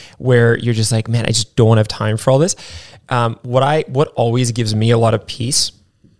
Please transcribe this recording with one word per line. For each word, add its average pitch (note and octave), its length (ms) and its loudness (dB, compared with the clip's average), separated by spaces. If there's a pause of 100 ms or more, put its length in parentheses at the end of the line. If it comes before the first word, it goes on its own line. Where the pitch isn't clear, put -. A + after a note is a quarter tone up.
(160)
where A#2+ 420 2
you're A#2+ 160 -2
just A2 160 0
like, A2+ 180 -2
"Man, A2+ 160 -2
I - 40 -2
just - 260 -4
don't A2+ 220 4
have G#2+ 100 2
time G#2+ 300 -4
for C3 160 0
all C3+ 80 4
this." E3+ 160 -2 (540)
Um, A#2 320 -2
what B2 200 0
I, D3+ 240 0
what C#3 300 -2
always A#2+ 340 0
gives A2 240 -4
me A2 160 0
a A#2+ 80 4
lot A2+ 160 2
of G2+ 120 -4
peace - 440 -4 (500)